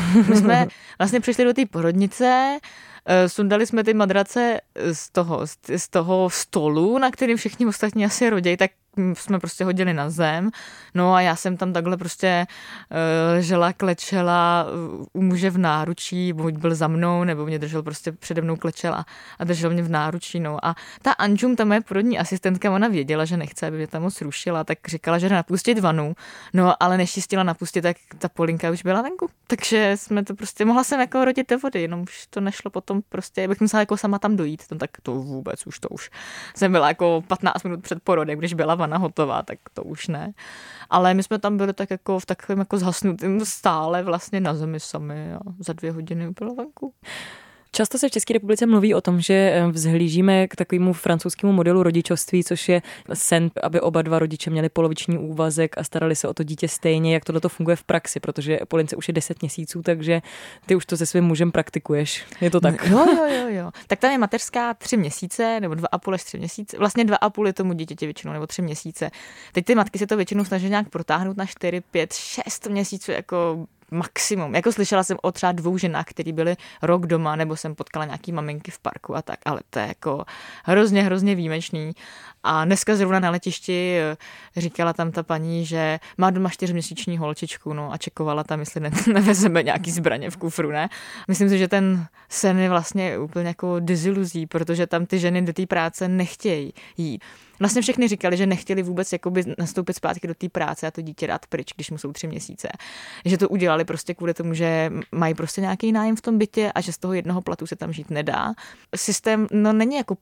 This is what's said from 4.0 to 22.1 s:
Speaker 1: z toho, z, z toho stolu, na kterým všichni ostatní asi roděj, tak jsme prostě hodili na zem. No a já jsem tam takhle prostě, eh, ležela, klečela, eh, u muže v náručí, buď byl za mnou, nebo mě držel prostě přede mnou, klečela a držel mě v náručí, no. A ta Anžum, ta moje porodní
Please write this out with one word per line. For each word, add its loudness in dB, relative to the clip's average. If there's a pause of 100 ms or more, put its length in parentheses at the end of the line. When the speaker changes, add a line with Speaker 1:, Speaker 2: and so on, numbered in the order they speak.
Speaker 1:
z -12
toho, 0
z, -14 (200)
z -6
toho 2
stolu, 2
na 2
kterým 2
všichni -2
ostatní 0
asi 2
roděj, 2
tak 2 (420)
jsme -2
prostě -4
hodili 2
na -2
zem. 0 (420)
No 4
a 6
já 2
jsem -4
tam -2
takhle 0
prostě, -2 (640)
eh, 2
ležela, 2
klečela, 2
eh, -8
u -2
muže 4
v -2
náručí, 0
buď -2
byl 0
za 0
mnou, 2
nebo -2
mě -4
držel -4
prostě -8
přede -6
mnou, 0
klečela -4 (340)
a -8
držel 0
mě 0
v -4
náručí, -2
no. -4
A -2 (260)
ta 2
Anžum, 2
ta 2
moje 4
porodní 0